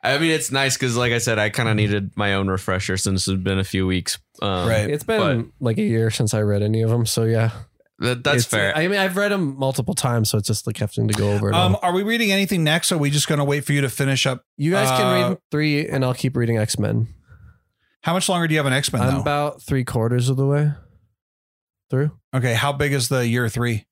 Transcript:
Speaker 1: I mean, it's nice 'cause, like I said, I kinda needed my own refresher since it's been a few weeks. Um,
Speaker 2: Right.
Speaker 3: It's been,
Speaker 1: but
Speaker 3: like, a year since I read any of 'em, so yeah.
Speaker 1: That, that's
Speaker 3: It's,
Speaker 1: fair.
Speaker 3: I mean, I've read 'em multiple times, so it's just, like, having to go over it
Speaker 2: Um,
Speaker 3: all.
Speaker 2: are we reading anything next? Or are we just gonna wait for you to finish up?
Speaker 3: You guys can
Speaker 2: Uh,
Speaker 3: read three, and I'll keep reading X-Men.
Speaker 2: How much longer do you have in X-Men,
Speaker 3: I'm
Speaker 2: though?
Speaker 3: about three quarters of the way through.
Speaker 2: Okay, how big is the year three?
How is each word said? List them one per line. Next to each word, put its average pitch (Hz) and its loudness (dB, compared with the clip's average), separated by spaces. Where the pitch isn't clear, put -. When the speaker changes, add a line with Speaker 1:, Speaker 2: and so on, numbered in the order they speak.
Speaker 1:
I 135 0
mean, 160 2
it's 151 -2
nice 135 0
'cause, 123 0
like 123 2
I 120 0
said, 110 0
I 104 2
kinda 113 0
needed 101 0
my 101 0
own 98 0
refresher 92 -2
since 95 -2
it's 95 -2
been 95 0
a 92 0
few 95 -2
weeks. 92 -2
Um, 95 -2
Speaker 2:
Right. 107 2
Speaker 3:
It's 147 -4
been, 226 -2
Speaker 1:
but 131 -6
Speaker 3:
like, 113 0
a 110 0
year 113 0
since 110 -2
I 107 2
read 104 0
any 107 0
of 113 2
'em, 117 2
so 113 0
yeah. 113 2
Speaker 1:
That, 123 -2
that's 143 2
Speaker 3:
It's, - 0
Speaker 1:
fair. 104 0
Speaker 3:
I 160 0
mean, 196 0
I've 190 0
read 202 0
'em 156 -2
multiple 135 -2
times, 120 0
so - 0
it's 101 0
just, - -2
like, 110 -6
having 110 -2
to 107 0
go 104 0
over 104 0
it 156 0
Speaker 2:
Um, 180 4
Speaker 3:
all. - -2
Speaker 2:
are 180 0
we 185 0
reading 226 0
anything 190 0
next? 156 2
Or 185 2
are - 0
we 143 2
just 147 0
gonna 147 0
wait 143 0
for 147 0
you 143 2
to 135 0
finish 135 0
up? 127 -4
Speaker 3:
You 151 0
guys 196 2
can 127 2
Speaker 2:
Uh, 127 2
Speaker 3:
read - -2
three, 151 0
and 131 0
I'll 127 0
keep 131 -2
reading 117 0
X-Men. 110 0
Speaker 2:
How 165 0
much 185 0
longer 175 2
do 156 2
you 156 4
have 143 2
in 131 2
X-Men, 127 0
Speaker 3:
I'm 127 2
Speaker 2:
though? 135 -2
Speaker 3:
about 147 -2
three 131 0
quarters 120 0
of 131 0
the 135 2
way 147 2
through. 143 0
Speaker 2:
Okay, 123 0
how 139 0
big 139 -2
is 131 -2
the 127 0
year 120 0
three? 120 -4